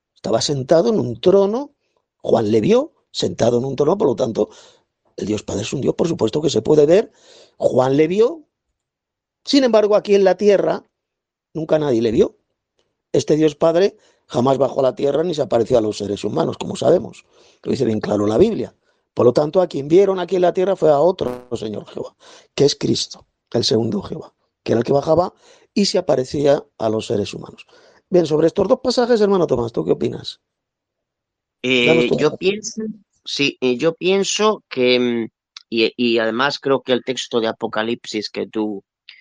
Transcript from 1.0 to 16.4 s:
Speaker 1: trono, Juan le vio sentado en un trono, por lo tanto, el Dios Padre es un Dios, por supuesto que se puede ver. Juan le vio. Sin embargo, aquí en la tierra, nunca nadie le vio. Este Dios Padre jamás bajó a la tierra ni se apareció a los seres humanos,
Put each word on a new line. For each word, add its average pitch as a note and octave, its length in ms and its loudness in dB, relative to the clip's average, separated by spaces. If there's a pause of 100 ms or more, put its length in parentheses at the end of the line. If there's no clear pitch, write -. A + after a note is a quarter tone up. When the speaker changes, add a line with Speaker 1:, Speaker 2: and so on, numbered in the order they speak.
Speaker 1:
trono, G3 540 2 (440)
Juan A#2 340 0
le A2 100 4
vio A#3+ 320 2 (180)
sentado - 460 0
en B2 80 -2
un C3+ 100 -6
trono, D3+ 220 0
por G#3+ 120 0
lo A2+ 60 0
tanto, A2 340 -2 (680)
el - 80 -8
Dios G#2 160 -4
Padre G2 220 -8
es - 100 -8
un C#3 80 -6
Dios, - 140 -2
por F#3+ 120 0
supuesto D3 340 -2
que D#3 80 -2
se A2 120 0
puede D3+ 240 4
ver. F#3 260 2 (460)
Juan C3 400 2
le D#3 100 4
vio. A#3+ 380 0 (1000)
Sin C#4 200 2
embargo, G#3+ 320 4
aquí G3+ 180 2
en G3+ 100 4
la F3+ 120 4
tierra, F#3 480 2 (680)
nunca D#3 260 -2
nadie C3 220 0
le A2+ 100 0
vio. D3+ 260 0 (760)
Este D3+ 240 0
Dios D3+ 200 2
Padre E3+ 420 0 (300)
jamás C3 320 0
bajó C3+ 220 0
a - 20 2
la B2+ 120 0
tierra C#3+ 280 -2
ni F3+ 100 -4
se C#3+ 80 -4
apareció A#2+ 380 0
a - 20 4
los G#2+ 160 -4
seres G2+ 260 -6
humanos, B2 360 -4